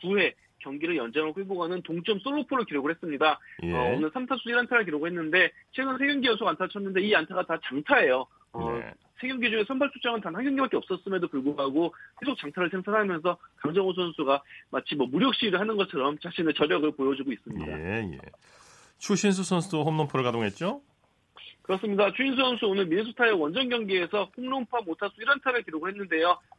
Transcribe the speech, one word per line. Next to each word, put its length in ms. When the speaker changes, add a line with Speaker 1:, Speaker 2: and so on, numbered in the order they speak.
Speaker 1:
구 160
회 160
경기를 380
연장으로 360
끌고 240
가는 260
동점 360
솔로포를 460
기록을 260
했습니다. 480
Speaker 2:
예. 100
Speaker 1:
어, 220
오늘 160
삼 140
타수 240
일 80
안타를 280
기록을 240
했는데 420
최근 260
세 100
경기 200
연속 200
안타 200
쳤는데 340
이 140
안타가 300
다 180
장타예요. 600
어, 180
Speaker 2:
네. 200
Speaker 1:
세 80
경기 220
중에 180
선발 240
출장은 300
단 140
한 100
경기밖에 320
없었음에도 500
불구하고 640
계속 200
장타를 320
생산하면서 640
강정호 360
선수가 480
마치 240
뭐 120
무력 280
시위를 240
하는 160
것처럼 440
자신의 360
저력을 360
보여주고 400
있습니다. 360
Speaker 2:
예, 460
예. 60
추신수 460
선수도 400
홈런포를 400
가동했죠? 580
Speaker 1:
그렇습니다. 520
추신수 280
선수 240
오늘 220
미네소타의 460
원정 360
경기에서 640
홈런포 480
모타수 380
일 80
안타를 340
기록을 280
했는데요. 480